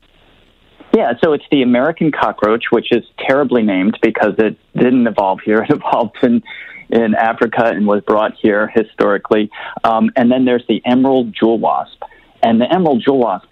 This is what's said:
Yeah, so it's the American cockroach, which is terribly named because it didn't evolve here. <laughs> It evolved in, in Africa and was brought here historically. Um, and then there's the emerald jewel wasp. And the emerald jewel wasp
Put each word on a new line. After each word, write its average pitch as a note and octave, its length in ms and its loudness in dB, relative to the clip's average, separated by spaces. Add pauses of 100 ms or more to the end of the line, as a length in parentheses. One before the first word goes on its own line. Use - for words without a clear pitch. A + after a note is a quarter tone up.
(960)
Yeah, D3+ 180 2 (100)
so D#3+ 100 2
it's C#3+ 180 -4
the C#3 120 2
American C#3 480 0
cockroach, A2 580 -2
which A#2 220 0
is A#2 120 0 (240)
terribly B2+ 360 0
named G2 400 0
because G#2+ 340 0
it G#2+ 200 0 (180)
didn't B2 320 2
evolve F#2+ 360 -2
here. G#2+ 200 0
<laughs> - 60 -8
It - 20 4
evolved A#2+ 500 -2
in, A#2+ 220 2 (460)
in A2 260 0
Africa A#2 500 0
and G#2 220 0
was G2+ 160 0
brought G#2+ 360 0
here G#2+ 280 2
historically. G#2 840 0 (340)
Um, A2+ 320 2
and A#2+ 160 2
then B2+ 140 2
there's A#2+ 220 0
the G#2+ 180 -2
emerald B2+ 520 0
jewel A2+ 200 2
wasp. - 440 -4 (420)
And A3+ 180 2
the B2 100 0
emerald D#3 320 0
jewel C3+ 160 2
wasp G2+ 320 -2